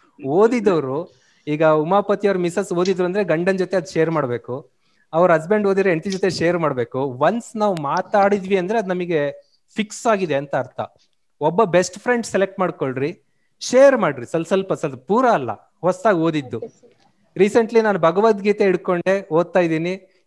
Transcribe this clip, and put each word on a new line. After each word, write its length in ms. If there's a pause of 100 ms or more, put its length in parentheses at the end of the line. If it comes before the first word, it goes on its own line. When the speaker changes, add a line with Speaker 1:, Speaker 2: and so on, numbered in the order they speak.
(260)
Speaker 1:
ಓದಿದವರು, 880 (340)
ಈಗ 160
ಉಮಾಪತಿ 640
ಅವ್ರ 100
missus 360
ಓದಿದ್ರು 320
ಅಂದ್ರೆ 180
ಗಂಡನ್ 340
ಜೊತೆ 200
ಅದ್ 100
share 240
ಮಾಡ್ಬೇಕು, 600 (420)
ಅವ್ರ 180
husband 360
ಓದಿದ್ರೆ 220
ಹೆಂಡತಿ 200
ಜೊತೆ 200
share 280
ಮಾಡ್ಬೇಕು. 420
ಒನ್ಸ್ 560
ನಾವು 260
ಮಾತಾಡಿದ್ವಿ 760
ಅಂದ್ರೆ 200
ಅದ್ 100
ನಮಗೆ 440 (440)
fix 320
ಆಗಿದೆ 280
ಅಂತ 200
ಅರ್ಥ. 240 (600)
ಒಬ್ಬ 220
best 360
friend 260
select 340
ಮಾಡ್ಕೊಳ್ರಿ, 640 (380)
share 380
ಮಾಡ್ರಿ, 280
ಸ್ವಲ್ಪ 220
ಸ್ವಲ್ಪ 260
ಸ್ವಲ್ಪ, 340
ಪೂರ 200
ಅಲ್ಲ, 240 (300)
ಹೊಸ್ದಾಗ್ 360
ಓದಿದ್ದು. 400
Speaker 2:
ಓಕೆ 100
ಸರ್. 240 (460)
Speaker 1:
Recently 440
ನಾನು 180
ಭಗವದ್ಗೀತೆ 640
ಹಿಡ್ಕೊಂಡೆ 680
ಓದ್ತಾ 280
ಇದ್ದೀನಿ. 680